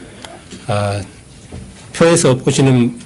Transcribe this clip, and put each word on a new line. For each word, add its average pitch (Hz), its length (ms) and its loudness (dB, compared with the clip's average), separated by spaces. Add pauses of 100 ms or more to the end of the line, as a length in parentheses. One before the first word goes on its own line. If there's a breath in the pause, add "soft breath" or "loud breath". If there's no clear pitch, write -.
(680 loud breath)
아, 101 340 -4 (920)
표에서 165 420 4
보시는 127 720 2